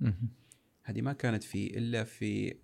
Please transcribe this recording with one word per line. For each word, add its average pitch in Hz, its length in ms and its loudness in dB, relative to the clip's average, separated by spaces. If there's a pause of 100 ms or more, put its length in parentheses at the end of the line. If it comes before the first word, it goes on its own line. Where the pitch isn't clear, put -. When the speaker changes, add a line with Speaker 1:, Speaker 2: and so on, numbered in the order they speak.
Speaker 1:
Mm-hmm. 110 240 4 (580)
Speaker 2:
هذه 110 180 -4
ما 131 120 0
كانت 117 300 0
في 98 340 -4
إلا 117 260 0
في، 104 600 -2